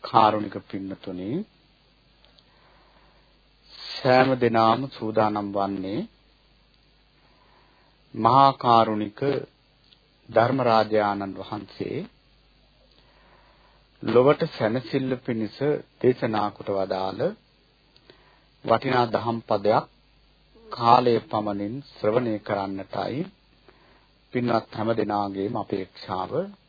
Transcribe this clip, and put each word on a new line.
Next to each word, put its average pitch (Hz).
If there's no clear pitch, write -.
කාරුණික 107
පින්නතුනි, 95
සෑම 127
දිනාම 117
සූදානම් 107
වන්නේ 98
මහා 123
කාරුණික 110
ධර්මරාජ 113
ආනන්ද 101
වහන්සේ 101
ලොවට 127
සැනසෙල්ල 131
පිණිස 113
දේශනා 113
කොට -
වදාළ 95
වටිනා 123
දහම් 110
පදයක් 107
කාලය 120
පමණින් 104
ශ්‍රවණය 110
කරන්නටයි 98
පින්වත් 120
හැම 110
දෙනාගේම 104
අපේක්ෂාව 95